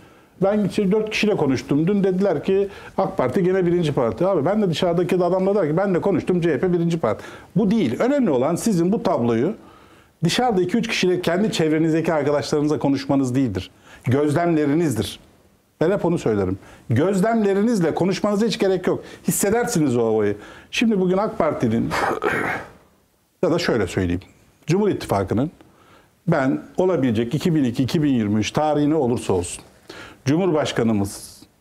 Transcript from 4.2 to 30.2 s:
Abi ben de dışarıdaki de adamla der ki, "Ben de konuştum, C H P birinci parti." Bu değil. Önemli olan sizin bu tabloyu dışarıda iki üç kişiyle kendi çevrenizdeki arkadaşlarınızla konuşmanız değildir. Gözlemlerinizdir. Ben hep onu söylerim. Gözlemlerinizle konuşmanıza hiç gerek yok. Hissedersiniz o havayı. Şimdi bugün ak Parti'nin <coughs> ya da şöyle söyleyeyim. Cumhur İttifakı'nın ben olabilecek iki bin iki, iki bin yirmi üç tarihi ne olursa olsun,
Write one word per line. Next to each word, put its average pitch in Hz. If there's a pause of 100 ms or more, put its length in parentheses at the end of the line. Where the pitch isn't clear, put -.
Abi 165
ben 208
de 190
dışarıdaki 175
de 180
adamla 185
der 170
ki, 156
"Ben 190
de 147
konuştum, 185
C 170
H 175
P 185
birinci 170
parti." 107 (320)
Bu 196
değil. 220
Önemli 247
olan 143
sizin 180
bu 233
tabloyu 120 (680)
dışarıda 202
iki 180
üç 208
kişiyle 180
kendi 180
çevrenizdeki 160
arkadaşlarınızla 147
konuşmanız 139
değildir. 107 (320)
Gözlemlerinizdir. 147 (640)
Ben 165
hep 190
onu 170
söylerim. 98 (300)
Gözlemlerinizle 196
konuşmanıza 196
hiç 214
gerek 190
yok. 156 (240)
Hissedersiniz 190
o 117
havayı. 104 (340)
Şimdi 226
bugün 185
ak 214
Parti'nin 120 (760)
<coughs> -
ya 156
da 170
şöyle 117
söyleyeyim. 92 (460)
Cumhur 196
İttifakı'nın 110 (760)
ben 147 (160)
olabilecek 131
iki 160
bin 147
iki, 123
iki 151
bin 143
yirmi 107
üç 104
tarihi 147
ne 156
olursa 120
olsun, 90 (600)